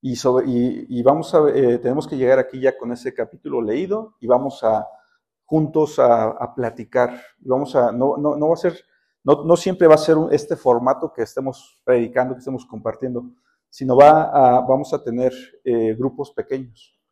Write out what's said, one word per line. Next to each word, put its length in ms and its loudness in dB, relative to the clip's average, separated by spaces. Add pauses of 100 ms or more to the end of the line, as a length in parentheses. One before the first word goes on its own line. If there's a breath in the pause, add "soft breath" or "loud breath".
Y 160 -8
sobre, 280 0
y, 440 -2
y 120 -6
vamos 320 0
a, 160 4
eh, 300 2
tenemos 260 -4
que 120 -8
llegar 200 2
aquí 220 -4
ya 180 0
con 140 -10
ese 220 -10
capítulo 480 -8
leído 580 -6
y 80 -12
vamos 340 -2
a, 240 -2 (600 loud breath)
juntos 540 -2
a, 320 4
a 220 -10
platicar. 640 -4 (220)
Y 80 -18
vamos 300 -4
a, 160 0
no, 240 -2
no, 180 -2
no 140 -2
va 60 2
a 20 -18
ser, 200 -4 (460)
no, 220 2
no 100 4
siempre 320 0
va 80 10
a 20 4
ser 200 2
un, 160 0
este 240 -2
formato 560 0
que 80 -8
estemos 640 -10
predicando, 480 0
que 60 -14
estemos 260 -10
compartiendo, 680 -10 (380)
sino 260 -2
va 280 8 (340)
a, 100 4
vamos 260 -2
a 80 -6
tener, 300 -4 (320)
eh, 320 -2
grupos 360 -8
pequeños. 680 -12 (120)